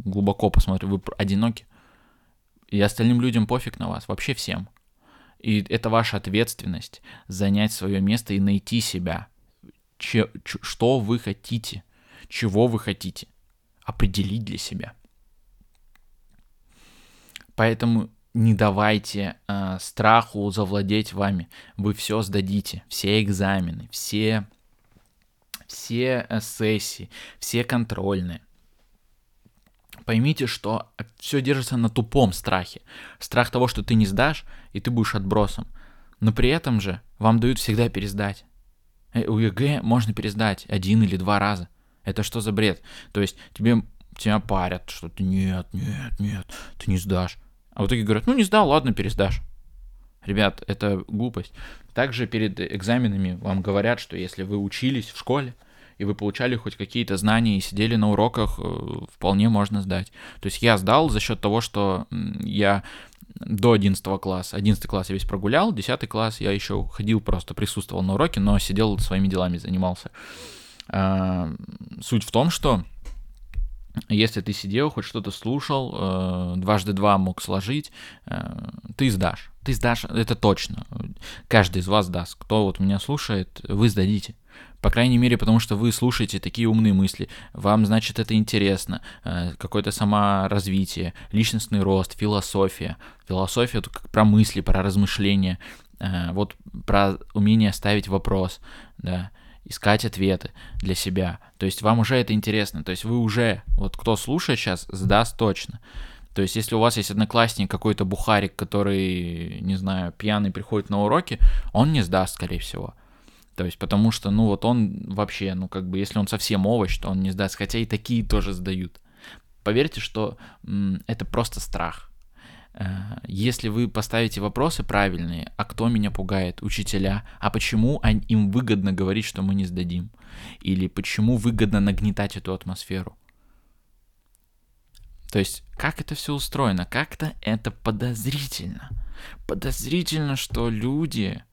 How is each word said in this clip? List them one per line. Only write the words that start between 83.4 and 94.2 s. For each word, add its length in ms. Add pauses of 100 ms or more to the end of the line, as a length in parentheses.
вы 200
сдадите. 480 (440)
По 100
крайней 280
мере, 180
потому 220
что 180
вы 140
слушаете 480
такие 300
умные 240
мысли. 360 (240)
Вам, 340
значит, 340
это 140
интересно. 640 (240)
Э, 340
какое-то 320
саморазвитие, 1200 (180)
личностный 500
рост, 340
философия. 800 (300)
Философия — 520
это 120
как 200
про 140